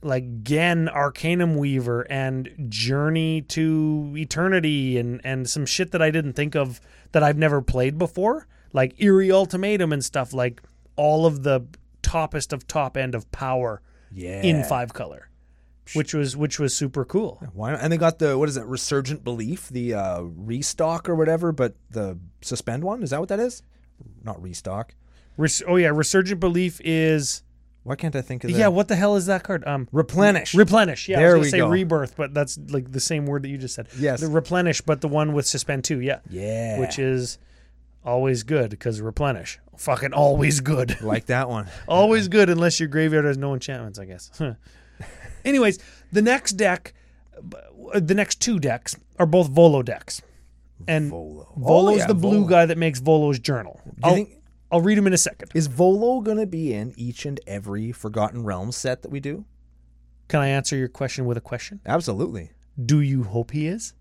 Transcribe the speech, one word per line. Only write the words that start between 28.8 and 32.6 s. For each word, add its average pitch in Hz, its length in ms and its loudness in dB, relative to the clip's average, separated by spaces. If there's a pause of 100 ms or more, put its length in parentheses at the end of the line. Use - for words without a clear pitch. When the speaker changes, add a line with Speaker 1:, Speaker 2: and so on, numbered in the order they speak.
Speaker 1:
the 220 80 2
hell 202 200 4
is 185 100 0
that 190 160 0
card? 180 240 -4
Um, 139 240 -4
Speaker 2:
Replenish. 165 640 2
Speaker 1:
Replenish, 185 540 6
yeah. 190 100 0
Speaker 2:
There 170 180 8
Speaker 1:
I - 20 8
was 151 80 4
Speaker 2:
we 143 60 0
Speaker 1:
gonna 175 100 4
say 170 40 4
Speaker 2:
go. - 20 2
Speaker 1:
Rebirth, 165 480 0
but 143 180 -6
that's, 147 240 -2 (100)